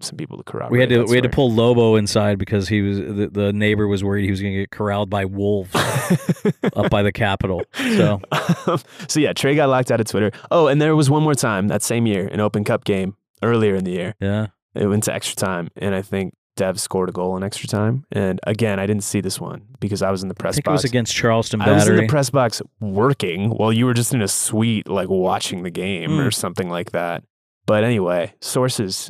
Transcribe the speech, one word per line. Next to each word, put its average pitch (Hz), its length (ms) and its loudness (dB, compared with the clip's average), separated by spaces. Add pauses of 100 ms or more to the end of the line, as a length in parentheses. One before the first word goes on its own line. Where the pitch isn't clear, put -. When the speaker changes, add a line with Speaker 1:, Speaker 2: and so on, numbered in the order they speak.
Speaker 1:
some - 160 -12
people - 200 -10
to - 60 -16
corroborate - 300 -8
Speaker 2:
We 120 80 4
had 127 80 4
to, 123 80 4
Speaker 1:
that 117 100 2
Speaker 2:
we 117 80 2
had 123 80 4
to 123 80 0
Speaker 1:
story. 139 160 2
Speaker 2:
pull 117 60 2
Lobo 117 420 6
inside 104 420 2
because 95 300 -2
he 104 140 2
was, 98 180 0
the, 101 320 -2
the 101 220 0
neighbor 104 340 2
was 101 160 0
worried 101 220 0
he 95 40 2
was 98 120 0
gonna 98 140 -2
get 98 160 -4
corralled 104 380 -2
by 98 140 -2
wolves 98 520 -2
Speaker 1:
<laughs> - 1000 -2
Speaker 2:
up 104 140 0
by 104 120 2
the 101 120 2
Capitol. 98 500 -2 (120)
So. 190 500 0
Speaker 1:
<laughs> - 60 -20 (760)
So 151 140 0
yeah, 107 100 2
Trey 139 240 0
got 147 140 4
locked 127 220 2
out 113 100 2
of 107 60 -2
Twitter. 101 240 0 (200)
Oh, 165 160 6
and 143 140 4
there 156 140 4
was 151 140 4
one 151 140 4
more 151 100 4
time 104 360 0
that 104 120 0
same 117 240 0
year, 98 220 0
an 101 140 -2
Open 104 240 0
Cup 110 180 -2
game 95 320 -2 (260)
earlier 110 340 2
in 95 100 -2
the 90 60 -4
year. 90 280 -6
Speaker 2:
Yeah. 101 280 -2 (280)
Speaker 1:
It 104 120 0
went 104 180 2
to - 80 -2
extra - 240 -8
time, 87 400 -4
and 98 180 -4
I 95 60 -2
think 95 320 -6 (240)
Dev 95 220 0
scored - 280 -2
a 90 60 -8
goal 92 240 -2
in 95 60 -4
extra - 260 -8
time. 113 420 -2
And 95 320 -2
again, 107 360 -2
I 95 60 -2
didn't 101 200 -2
see 104 160 -2
this 95 180 -6
one 90 220 -12 (180)
because 98 220 -4
I 95 100 2
was 95 120 -4
in 95 40 -6
the 92 80 -8
press 92 200 -4
Speaker 2:
I - 0 -
think 143 120 -2
it 92 40 2
was 92 100 4
Speaker 1:
box. 135 100 -2
Speaker 2:
against 120 240 0
Charleston 113 460 0
Speaker 1:
I 107 100 4
was 104 160 6
in 107 80 6
the 107 60 6
Speaker 2:
Battery. 110 80 2
Speaker 1:
press 139 200 2
box 127 320 0 (200)
working 104 680 0
while 110 200 2
you 113 140 4
were 127 80 2
just 117 200 0
in 127 80 2
a 98 60 2
suite, 110 600 0
like, 95 200 -2
watching 95 540 -2
the 90 80 -8
game 92 480 -2
or 135 60 0
Speaker 2:
Hmm. 120 60 0
Speaker 1:
something 90 380 -4
like 87 220 -6
that. 85 320 -4 (420)
But 107 200 2
anyway, 90 560 0
sources, 127 680 -2